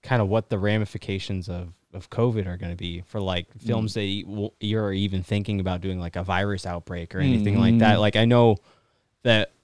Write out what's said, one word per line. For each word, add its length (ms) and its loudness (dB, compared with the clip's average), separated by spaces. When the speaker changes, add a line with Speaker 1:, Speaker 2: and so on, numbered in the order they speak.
Speaker 1:
kinda 220 0
what 240 0
the 80 -2
ramifications 920 -4
of, 240 -10
of 160 -14
covid 380 0
are 100 -8
gonna 180 -8
be 260 -10
for, 200 -10
like, 260 -4
films 320 -2
Speaker 2:
Mm. 40 -12
Speaker 1:
that 60 -2
y-, 200 -2
w-, 260 -6
you're 340 -2
even 280 0
thinking 380 -2
about 220 -2
doing, 180 -6
like, 160 -8
a 80 -4
virus 420 -2
outbreak 480 -10
or 60 -6
anything 400 2
like 200 6
that. 140 8
Speaker 2:
Mm-hmm. 80 4
Speaker 1:
Like, 140 2
I 100 4
know 320 6
that 300 2